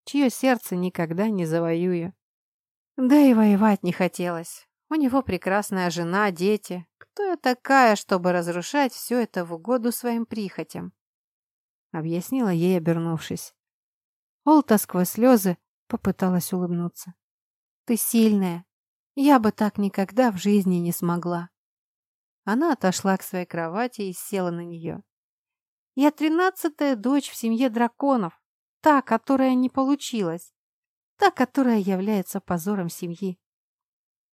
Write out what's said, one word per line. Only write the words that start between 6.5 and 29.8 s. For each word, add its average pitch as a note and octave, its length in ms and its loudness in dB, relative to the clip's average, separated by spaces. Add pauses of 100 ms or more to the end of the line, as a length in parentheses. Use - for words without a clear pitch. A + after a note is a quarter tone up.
Кто - 260 -10
я F4+ 120 -2
такая, B3+ 600 2
чтобы F3+ 360 0
разрушать F3 600 -2
все - 260 -4
это G3 260 -4
в E3+ 80 -10
угоду A3+ 400 -2
своим A#3 340 -4
прихотям? F3+ 640 -8 (1000)
Объяснила F3+ 580 -2
ей, F3 260 2
обернувшись. E3 800 -4 (920)
Олта C#4+ 340 6
сквозь - 320 -2
слезы G#3+ 480 2 (300)
попыталась F#3 640 -2
улыбнуться. F3 600 -6 (720)
«Ты A#3 120 0
сильная. G3+ 680 2 (500)
Я C#4 240 6
бы G#3+ 140 2
так G#3 260 -2
никогда G3+ 520 0
в F#3+ 60 -6
жизни F#3 400 2
не E3+ 160 -2
смогла». F3 580 -4 (920)
Она C#4 280 0
отошла F#3+ 440 0
к - 60 -14
своей F3+ 240 -8
кровати F3+ 560 -6
и F#3 100 -6
села F#3 380 -4
на E3+ 140 -6
нее. E3 380 -10 (920)
«Я C#4+ 140 4
тринадцатая D#4 840 -2
дочь B3+ 360 -2
в - 40 -16
семье A#3 360 0
драконов, A#3 720 -2 (420)
та, D4 180 6
которая C4 540 2
не B3+ 160 0
получилась, A#3 840 -2 (640)